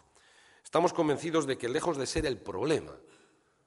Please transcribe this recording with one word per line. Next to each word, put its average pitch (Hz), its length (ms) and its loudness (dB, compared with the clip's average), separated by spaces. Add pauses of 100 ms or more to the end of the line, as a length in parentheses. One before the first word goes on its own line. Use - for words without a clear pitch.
(640)
Estamos 165 300 2
convencidos 156 540 2
de 131 100 -2
que, 120 120 -4
lejos 156 280 0
de 131 100 -2
ser 151 200 -2
el 123 120 -2
problema, 101 560 -2 (720)